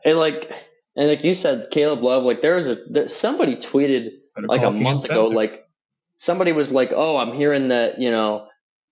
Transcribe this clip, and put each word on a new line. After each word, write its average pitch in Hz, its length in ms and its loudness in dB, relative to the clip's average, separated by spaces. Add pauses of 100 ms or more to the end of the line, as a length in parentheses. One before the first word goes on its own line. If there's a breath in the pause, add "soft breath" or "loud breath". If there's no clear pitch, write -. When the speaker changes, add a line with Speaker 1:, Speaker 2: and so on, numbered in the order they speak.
Speaker 1:
and 156 120 4
like, 156 340 -2 (440 loud breath)
and 143 120 2
like 147 160 0
you 185 100 2
said, 139 380 -2
Caleb 147 320 2
Love, 127 200 2
like, 120 180 0
there 165 140 4
was 170 140 0
a, 117 60 -2 (140)
there, 143 180 0
somebody 254 480 -2
tweeted, 135 540 0 (260)
Speaker 2:
Better 107 120 -8
Speaker 1:
like, 123 140 2
Speaker 2:
call 107 100 2
Speaker 1:
a - 40 -4
Speaker 2:
Cam 107 80 0
Speaker 1:
month 135 220 0
ago, 127 180 2
Speaker 2:
Spencer. 113 120 2
Speaker 1:
like, 107 280 -2 (540)
somebody 180 360 0
was 143 180 0
like, 127 240 2
"Oh, 151 220 0
I'm 120 160 -2
hearing 143 360 0
that, 120 300 0
you 127 100 0
know, 107 380 -2 (440 loud breath)